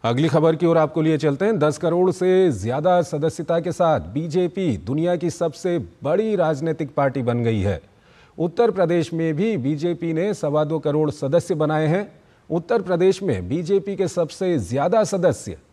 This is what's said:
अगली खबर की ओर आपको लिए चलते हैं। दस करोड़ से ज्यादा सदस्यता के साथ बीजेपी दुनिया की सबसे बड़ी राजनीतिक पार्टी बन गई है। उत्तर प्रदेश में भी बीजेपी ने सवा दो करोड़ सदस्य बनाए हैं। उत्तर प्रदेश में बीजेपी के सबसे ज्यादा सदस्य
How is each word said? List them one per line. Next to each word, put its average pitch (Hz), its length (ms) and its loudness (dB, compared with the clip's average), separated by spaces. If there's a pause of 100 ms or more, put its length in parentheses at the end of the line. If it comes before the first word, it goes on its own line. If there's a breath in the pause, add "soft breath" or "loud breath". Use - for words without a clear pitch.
अगली 120 240 2
खबर 160 280 4
की 170 100 -2
ओर 165 120 4
आपको 156 240 2
लिए 156 160 2
चलते 147 280 0
हैं। 214 140 0
दस 151 180 2
करोड़ 180 340 2
से 185 400 2
ज्यादा 143 500 0
सदस्यता 160 580 -2
के 165 120 -4
साथ 156 280 2
बीजेपी 160 760 -2
दुनिया 156 380 -2
की 170 140 -2
सबसे 175 500 -2
बड़ी 190 560 -2
राजनीतिक 156 640 0
पार्टी 139 240 0
बन 120 220 0
गई 113 160 2
है। 95 220 0 (580 soft breath)
उत्तर 180 320 2
प्रदेश 175 420 0
में 165 200 0
भी 196 240 0
बीजेपी 156 560 -2
ने 185 200 0
सवा 151 300 0
दो 156 160 -2
करोड़ 151 320 0
सदस्य 165 440 0
बनाए 156 320 0
हैं। 196 240 0 (400 soft breath)
उत्तर 175 300 0
प्रदेश 185 420 2
में 95 260 -2
बीजेपी 190 460 -2
के 190 120 -2
सबसे 175 520 -2
ज्यादा 143 440 0
सदस्य 170 540 0 (160)